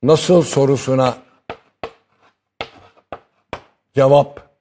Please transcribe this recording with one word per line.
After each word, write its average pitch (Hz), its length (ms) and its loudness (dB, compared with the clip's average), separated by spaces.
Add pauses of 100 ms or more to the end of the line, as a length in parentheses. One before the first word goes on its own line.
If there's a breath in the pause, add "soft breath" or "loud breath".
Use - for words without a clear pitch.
Nasıl 160 400 2
sorusuna 131 760 -2 (2750)
cevap 139 540 0 (120)